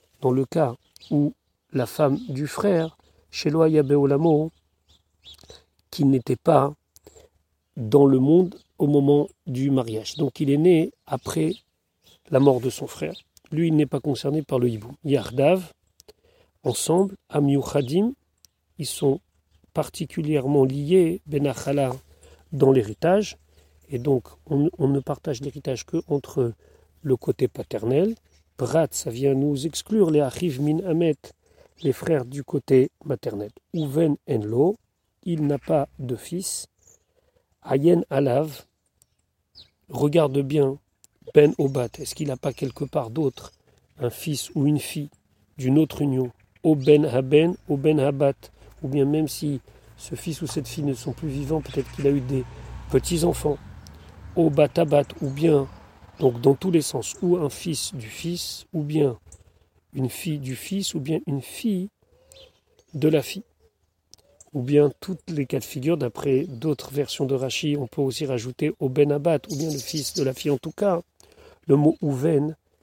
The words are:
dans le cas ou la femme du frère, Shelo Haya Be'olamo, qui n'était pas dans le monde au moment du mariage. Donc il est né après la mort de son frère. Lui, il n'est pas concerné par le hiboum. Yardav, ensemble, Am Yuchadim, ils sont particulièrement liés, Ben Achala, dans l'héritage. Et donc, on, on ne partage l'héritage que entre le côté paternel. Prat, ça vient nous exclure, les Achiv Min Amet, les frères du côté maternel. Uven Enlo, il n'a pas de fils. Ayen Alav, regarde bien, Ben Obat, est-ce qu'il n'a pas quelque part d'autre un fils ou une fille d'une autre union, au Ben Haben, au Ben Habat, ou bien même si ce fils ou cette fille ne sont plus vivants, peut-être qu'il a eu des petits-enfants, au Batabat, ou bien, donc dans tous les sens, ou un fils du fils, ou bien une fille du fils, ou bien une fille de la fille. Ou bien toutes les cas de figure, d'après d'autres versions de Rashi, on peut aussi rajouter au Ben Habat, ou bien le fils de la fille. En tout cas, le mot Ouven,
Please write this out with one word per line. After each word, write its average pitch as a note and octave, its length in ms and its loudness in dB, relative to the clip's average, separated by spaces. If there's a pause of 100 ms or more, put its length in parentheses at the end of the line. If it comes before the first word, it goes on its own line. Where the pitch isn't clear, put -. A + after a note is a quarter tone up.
(200)
dans B2+ 120 2
le C3 140 2
cas C#3 280 0 (360)
ou D3 240 2 (380)
la B2+ 140 -2
femme C#3+ 320 0 (100)
du C#3+ 180 -6
frère, E3 500 -2 (340)
Shelo D#3 320 0
Haya D#3 200 4
Be'olamo, D3 720 2 (1400)
qui - 140 -2
n'était C3+ 320 2
pas D3 380 2 (1000)
dans C#3 300 6
le C3+ 120 6
monde E3+ 380 4 (220)
au D3+ 80 2
moment C#3+ 420 4 (180)
du C3+ 240 -2
mariage. A2+ 460 -2
Donc D3 240 -4
il C#3 100 0
est C#3+ 80 2
né E3+ 340 4 (140)
après D#3+ 480 -4 (760)
la C3 100 4
mort C3+ 200 4
de B2 100 -4
son - 160 -10
frère. D#3+ 280 -10 (360)
Lui, E3 180 0
il D#3 80 2
n'est D3+ 100 4
pas C3+ 140 -6
concerné C#3+ 420 -4
par C3+ 160 -2
le B2 100 2
hiboum. A2 260 -8 (100)
Yardav, C#3 680 0 (880)
ensemble, F3+ 540 0 (120)
Am C#3+ 200 0
Yuchadim, C#3 640 0 (640)
ils C#3+ 80 -8
sont - 340 -2 (520)
particulièrement D3 920 0
liés, E3 640 2
Ben D3 200 -2
Achala, C3+ 480 -2 (580)
dans C3+ 200 4
l'héritage. D3 640 2 (520)
Et C3+ 100 -8
donc, B2+ 300 -2 (180)
on, D3 320 0
on C3+ 100 2
ne C#3 120 0
partage C3+ 400 -6
l'héritage C#3 440 -8
que - 240 -4
entre C3+ 460 -2 (480)
le C3+ 140 2
côté - 320 -2
paternel. F#3 640 -2 (420)
Prat, C#3 360 0
ça - 180 -8
vient C3+ 240 0
nous C#3 320 0
exclure, F#3+ 440 0
les D3+ 100 4
Achiv C#3 420 -2
Min D3+ 240 0
Amet, E3 300 2 (640)
les C3+ 100 0
frères D3 320 -2
du C3+ 200 -10
côté C3+ 460 2 (140)
maternel. G#2+ 460 -6 (240)
Uven D3+ 420 0 (120)
Enlo, B2 480 0 (480)
il D#3 220 -2
n'a C#3+ 120 0
pas D3 300 -2 (100)
de B2 180 -6
fils. - 520 -10 (920)
Ayen D#3+ 480 2
Alav, C#3+ 540 0 (1200)
regarde C#3+ 520 2
bien, C#3 380 0 (560)
Ben D3+ 240 8
Obat, C3+ 300 -2 (100)
est-ce - 160 -12
qu'il D3+ 140 -6
n'a C3 80 -6
pas C3+ 160 -6
quelque C#3 320 -8
part B2+ 260 -6
d'autre C#3 420 -4 (460)
un B2 120 -2
fils - 440 -8
ou C#3 120 0
une D3 120 2
fille D3 320 -8 (480)
d'une C3+ 200 2
autre D3+ 240 0
union, C3 280 -2 (320)
au D#3 120 4
Ben D3 320 6
Haben, C#3+ 500 2 (120)
au D3 80 0
Ben D3+ 220 2
Habat, C#3 360 2 (480)
ou C#3+ 60 -6
bien C#3 160 2
même D3+ 240 2
si C#3+ 320 -6 (360)
ce - 180 -14
fils - 280 -10
ou D3+ 40 -6
cette - 220 -6
fille D3+ 160 -8
ne C#3 100 -2
sont C3 180 -8
plus D#3+ 160 -8
vivants, C#3+ 320 -4
peut-être - 320 -6
qu'il C#3 140 -2
a C#3 40 6
eu C#3+ 100 2
des B2+ 240 -4 (460)
petits-enfants, D3+ 640 0 (800)
au D#3+ 140 4
Batabat, C#3+ 540 4 (180)
ou C#3 80 -2
bien, C#3+ 360 4 (540)
donc A#2+ 220 2
dans C3+ 120 6
tous F#3 160 -2
les E3 120 4
sens, - 400 -6
ou F3 140 4
un D3+ 120 -2
fils - 460 -8
du A2+ 140 -12
fils, - 640 -10
ou D#3 80 -2
bien D3 360 0 (760)
une B2+ 160 -2
fille D3+ 280 -6
du C3 160 -8
fils, F#3+ 400 -6
ou D#3+ 60 -4
bien D3+ 260 -4
une C#3 140 -4
fille G3 480 -6 (1040)
de D#3 160 0
la D3+ 140 4
fille. - 220 -12 (1080)
Ou C#3 100 -4
bien C#3+ 380 4
toutes - 300 -10
les D3 160 -4
cas C#3 120 -4
de - 60 -6
figure, D#3 320 -4
d'après C3+ 480 -2
d'autres C#3+ 480 -6
versions C#3 340 -4
de C3+ 80 -2
Rashi, C3 420 -4
on C3 120 -6
peut - 120 -6
aussi C3+ 260 -2
rajouter C3 520 -4
au C#3 100 -2
Ben C#3+ 220 4
Habat, D3 300 0 (100)
ou D3+ 60 -6
bien D#3 140 -4
le C#3+ 80 -4
fils - 360 -8
de D3+ 80 -2
la C3 100 0
fille. D3 180 -4
En C#3 80 0
tout D#3+ 120 -10
cas, F#3 300 0 (640)
le C#3 100 6
mot D3+ 260 4
Ouven, D3 540 0 (260)